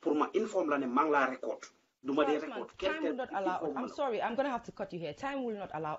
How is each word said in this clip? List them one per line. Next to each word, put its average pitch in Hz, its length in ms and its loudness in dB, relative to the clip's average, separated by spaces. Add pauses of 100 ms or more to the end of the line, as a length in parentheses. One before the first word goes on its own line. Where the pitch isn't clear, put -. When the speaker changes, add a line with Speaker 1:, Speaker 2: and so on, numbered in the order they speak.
Speaker 1:
pour - 120 2
ma 147 200 4
inform 185 360 2
la 143 80 4
ne 135 100 0
maa 131 180 4
ngi 156 60 2
laa 135 180 6
record. 127 300 -6 (460)
Du 139 80 0
ma 147 120 6
dee 143 120 2
Speaker 2:
Pasman, 285 120 -4 (100)
Speaker 1:
record. - 180 -12
Kenn - 140 0
Speaker 2:
time 311 100 -2
Speaker 1:
te 302 80 0
Speaker 2:
will 285 60 -2
not 247 180 -6
allow 190 220 0
us. - 60 -2
Speaker 1:
inform 156 160 -2
Speaker 2:
I'm 247 120 -4
Speaker 1:
la. - 60 -12
Speaker 2:
sorry, 262 260 0
I'm 226 140 0
gonna 269 140 2
have 233 160 -4
to 185 80 -12
cut 202 180 -8
you 180 80 -6
here. 160 140 -6
Time 277 320 -6
will 226 100 -2
not 196 180 -8
allow 156 260 -4